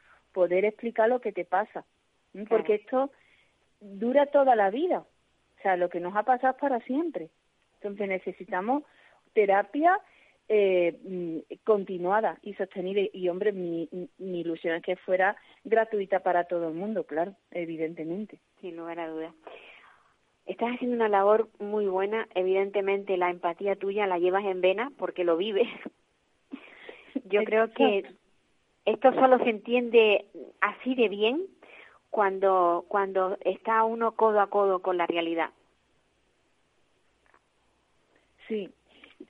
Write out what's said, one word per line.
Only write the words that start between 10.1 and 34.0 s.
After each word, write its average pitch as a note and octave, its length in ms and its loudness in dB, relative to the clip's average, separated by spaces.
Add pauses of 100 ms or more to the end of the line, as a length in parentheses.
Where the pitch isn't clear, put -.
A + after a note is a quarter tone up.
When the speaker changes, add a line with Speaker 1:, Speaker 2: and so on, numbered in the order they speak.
Speaker 1:
eh, F#3 540 4
mm, F3 600 -8
continuada F#3+ 800 0
y G3+ 100 -12
sostenida. G3 480 -4 (120)
Y, F#3 160 -4
hombre, F#3+ 220 -2
mi, E3+ 380 -6 (300)
mi F#3 220 -8
ilusión E3 340 -4
es E3+ 80 -8
que F#3 140 -4
fuera F#3+ 380 0 (280)
gratuita G#3 560 0
para F3 240 2
todo F3 260 -4
el D#3 60 -6
mundo, F#3+ 300 -6
claro, E3+ 280 -4 (180)
evidentemente. E3 880 -8 (220)
Speaker 2:
Sin E3+ 160 -14
lugar E3+ 220 -12
a E3 100 -8
dudas. D#3+ 240 -10 (1120)
Estás A#3 300 -4
haciendo B3 220 -4
una A3+ 120 0
labor G#3 400 4 (100)
muy G#3 280 -2
buena. G3 480 -2
Evidentemente, G3 800 -2
la F3+ 120 2
empatía F3+ 480 -4
tuya G3 300 -4
la F3+ 120 0
llevas F3+ 260 2
en F#3 160 -4
vena G3 360 0
porque F3+ 260 -6
lo E3+ 140 2
vives. G3 300 0 (840)
<laughs> - 760 -16
Yo G3+ 200 0
creo A3 260 0
que G#3 280 2
Speaker 1:
Exacto. - 180 -12 (680)
Speaker 2:
esto A3+ 280 4
solo C4 260 6
se B3 100 0
entiende A3+ 760 4 (360)
así G#3 340 -2
de A#3 120 2
bien A3 360 0 (640)
cuando, F#3+ 800 2
cuando F#3+ 560 0
está A3 400 0
uno A3+ 280 0